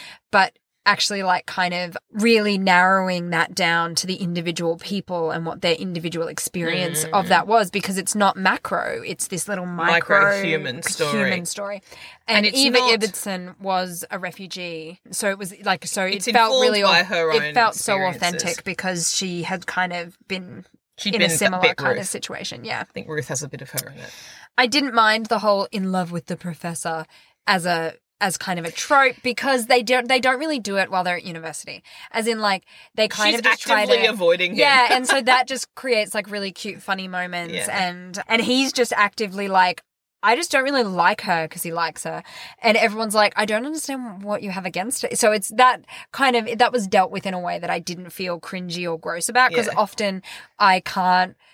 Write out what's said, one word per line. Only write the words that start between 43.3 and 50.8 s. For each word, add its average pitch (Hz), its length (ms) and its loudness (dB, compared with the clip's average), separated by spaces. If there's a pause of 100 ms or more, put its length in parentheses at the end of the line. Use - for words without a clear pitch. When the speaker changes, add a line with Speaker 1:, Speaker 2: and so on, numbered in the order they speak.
Speaker 1:
"I 214 100 2
don't 220 200 -2
understand 262 560 -8
what 208 220 -4
you 190 80 -6
have 185 120 -8
against 190 380 -6
her." 190 120 -2
So 214 180 4
it's 208 240 -2
that 254 280 6 (280)
kind 254 240 2
of, 220 220 -2
that 240 140 6
was 220 140 0
dealt 190 240 4
with 190 160 -6
in 185 80 -4
a 180 60 -6
way 175 180 -6
that 170 120 -6
I 175 100 -2
didn't 175 300 -12
feel 180 300 -6
cringy 180 480 -8
or 165 80 -4
gross - 320 -6
about, 247 240 4
'cause 214 140 2
Speaker 2:
Yeah. - 100 -4
Speaker 1:
often 202 460 -2 (380)
I 190 180 6
can't 185 580 0 (180)